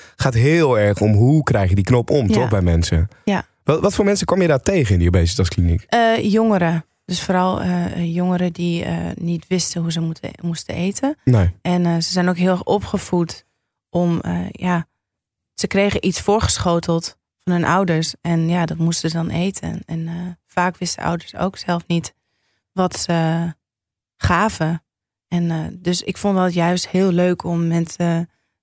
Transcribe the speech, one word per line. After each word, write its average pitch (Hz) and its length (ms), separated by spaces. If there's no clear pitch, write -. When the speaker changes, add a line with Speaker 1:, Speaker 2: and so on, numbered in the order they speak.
Speaker 1:
gaat 131 180
heel 135 440
erg 104 220
om 107 120
hoe 127 300
krijg 101 260
je 90 60
die 98 100
knop 123 260
om, 139 180
Speaker 2:
Ja. 107 60
Speaker 1:
toch, 117 140
bij 104 140
mensen? 82 460
Speaker 2:
Ja. 196 220
Speaker 1:
Wat, 151 160
wat 196 140
voor 214 100
mensen 202 220
kwam 185 160
je 175 60
daar 143 140
tegen 151 300
in 92 60
die 85 100
obesitaskliniek? 87 800
Speaker 2:
Eh, 226 280
jongeren. 185 520
Dus 180 180
vooral, 185 380
eh, 175 540
jongeren 180 380
die, 170 320
eh, 165 120
niet 170 320
wisten 180 340
hoe 165 100
ze 160 80
moeten, 165 300
moesten 170 320
eten. 202 500
Speaker 1:
Nee. 104 260
Speaker 2:
En, 180 240
eh, 170 80
ze 165 180
zijn 180 160
ook 180 80
heel 180 140
erg 185 140
opgevoed 180 800
om, 175 300
eh, 175 300
ja, 175 360
ze - 120
kregen 196 400
iets 190 140
voorgeschoteld 170 1000
van 180 100
hun 175 120
ouders. 170 560
En 165 280
ja, 170 180
dat 165 100
moesten 165 340
ze 160 60
dan 165 140
eten. 170 560
En, 165 220
eh, 165 60
vaak 180 300
wisten - 260
ouders 165 320
ook 190 220
zelf 170 300
niet 170 280
wat 185 240
ze 165 560
gaven. 170 680
En, 170 220
eh, 160 220
dus 180 300
ik - 140
vond 202 200
dat 185 180
juist 175 340
heel 185 240
leuk 180 320
om 170 220
mensen 170 640